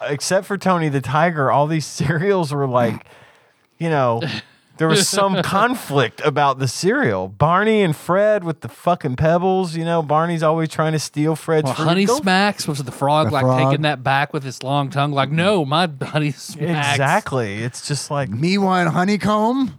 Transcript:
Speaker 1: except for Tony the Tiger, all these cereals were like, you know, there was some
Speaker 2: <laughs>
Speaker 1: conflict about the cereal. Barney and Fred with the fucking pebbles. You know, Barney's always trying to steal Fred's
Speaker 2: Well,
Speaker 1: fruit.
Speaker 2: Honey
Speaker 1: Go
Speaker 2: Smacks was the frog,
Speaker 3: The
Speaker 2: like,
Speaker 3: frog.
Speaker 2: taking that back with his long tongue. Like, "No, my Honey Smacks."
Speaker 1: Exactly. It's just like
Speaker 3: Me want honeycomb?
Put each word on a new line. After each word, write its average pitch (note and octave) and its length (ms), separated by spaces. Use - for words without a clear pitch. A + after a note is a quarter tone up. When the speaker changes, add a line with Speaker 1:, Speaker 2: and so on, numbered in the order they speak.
Speaker 1:
except F3+ 380
for G3+ 120
Tony E3+ 300
the C#3 140
Tiger, D3+ 500
all C#3+ 160
these D#3+ 180
cereals E3+ 640
were C#3 140
like, A#2+ 380
you E3 120
know, B2 320
there D#3+ 100
was F#3 200
some G3 340
Speaker 2:
<laughs> - 20
Speaker 1:
conflict F#3+ 800
about C#3 340
the C3+ 80
cereal. C3 600
Barney F#3 540
and D#3+ 120
Fred G3+ 500
with E3 180
the - 60
fucking D#3+ 480
pebbles. F3 600
You E3 80
know, E3+ 180
Barney's D#3+ 400
always D#3+ 280
trying D#3 240
to D#3 40
steal D3+ 380
Fred's D#3 300
Speaker 2:
Well, B2+ 80
Speaker 1:
fruit. D3+ 100
Speaker 2:
Honey F3+ 220
Speaker 1:
Go A#3 100
Speaker 2:
Smacks G3 500
was C#3+ 160
the A#2+ 100
frog, D3 360
Speaker 3:
The G#2+ 60
Speaker 2:
like, C3 100
Speaker 3:
frog. C3 260
Speaker 2:
taking D3 120
that D3 200
back C#3 300
with D3+ 100
his C3 220
long C#3 260
tongue. C#3+ 220
Like, C#3 180
"No, E3+ 360
my E3 220
Honey D3 300
Smacks." D3+ 640
Speaker 1:
Exactly. C3 680
It's - 240
just - 240
like C#3+ 200
Speaker 3:
Me D#3 280
want F#3 300
honeycomb? G#3 920